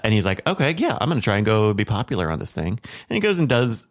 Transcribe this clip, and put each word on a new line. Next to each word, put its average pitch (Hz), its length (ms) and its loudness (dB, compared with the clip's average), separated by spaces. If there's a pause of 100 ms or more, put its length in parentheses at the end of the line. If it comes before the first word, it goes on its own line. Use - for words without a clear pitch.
and 107 120 4
he's 101 100 4
like, 95 220 -2
"Okay, 160 320 0
yeah, 311 220 0
I'm 127 100 0
gonna 147 100 0
try 101 160 2
and 208 80 2
go 107 300 4
be 101 100 0
popular 98 460 -2
on 82 80 -4
this - 160 -8
thing." 87 260 -4 (280)
And 233 60 -4
he 220 60 0
goes 202 180 2
and 156 100 2
does 120 420 0